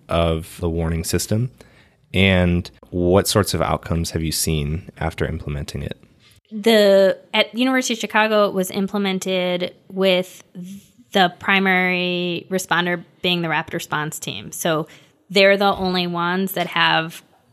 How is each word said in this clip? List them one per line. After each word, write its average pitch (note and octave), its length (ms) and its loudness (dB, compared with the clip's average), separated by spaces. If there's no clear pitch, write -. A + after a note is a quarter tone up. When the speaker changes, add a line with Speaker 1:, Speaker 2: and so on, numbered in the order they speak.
Speaker 1:
of E2 500 0
the F2 100 -2
warning E2 340 -2
system? G#2+ 480 -2
And F2+ 560 4
what F2+ 380 2
sorts - 260 0
of E2+ 80 -2
outcomes D#2+ 500 -2
have E2 100 -4
you D#2+ 100 -2
seen D2+ 680 -4
after E2 280 -4
implementing C#2+ 560 -8
it? - 160 -10
Speaker 2:
The, G3+ 680 4
at G#3+ 220 0
University B3+ 380 0
of A3 60 -6
Chicago, G#3+ 480 2
it - 60 -4
was F#3 160 -2
implemented F#3+ 1040 -2
with F#3 520 0
the F3+ 260 4
primary F3+ 1120 0
responder F3 540 -2
being F3+ 200 0
the E3 80 -2
rapid D#3 240 -4
response D3+ 460 -6
team. - 320 -12
So D#3 360 -2
they're G3 280 4
the G3+ 160 2
only F3+ 340 -2
ones F3 460 -2
that E3+ 140 -4
have E3 560 0